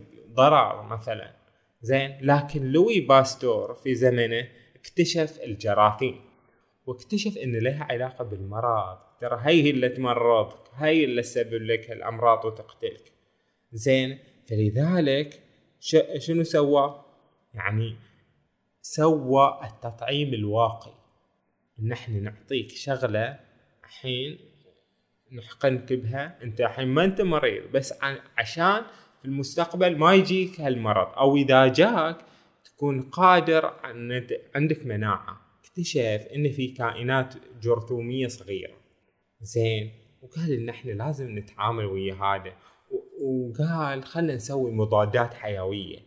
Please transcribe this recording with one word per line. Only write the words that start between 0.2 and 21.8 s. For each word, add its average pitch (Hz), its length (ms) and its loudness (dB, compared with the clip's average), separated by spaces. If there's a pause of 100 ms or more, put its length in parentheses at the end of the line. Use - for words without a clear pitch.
ضرر 123 500 6
مثلًا، 110 500 -10 (480)
زين؟ 135 400 -2
لكن 139 500 0
لوي 190 280 4
باستور 123 760 4
في 127 220 -4
زمنه 120 520 2 (280)
اكتشف 165 680 -2
الجراثيم، 107 800 0 (640)
واكتشف 202 520 -6
إن 120 220 -4
لها 139 240 -2
علاقة 127 400 -6
بالمرض. 104 720 -4 (240)
ترى 120 220 -4
هي، 156 200 6
هي 147 60 4
اللي 127 200 0
تمرضك، 120 720 2 (160)
هي 156 280 2
اللي 120 180 0
تسبب 113 420 -4
لك 113 280 -4
هالأمراض 113 540 2
وتقتلك، - 640 -10 (640)
زين؟ 131 460 0 (260)
فلذلك 139 960 0 (360)
ش-، 160 380 2
شنو 165 260 -2
سوى؟ 143 640 2 (480)
يعني 110 420 -4 (840)
سوى 139 840 2
التطعيم 131 720 -6
الواقي، 107 600 -2 (840)
إن 110 120 -4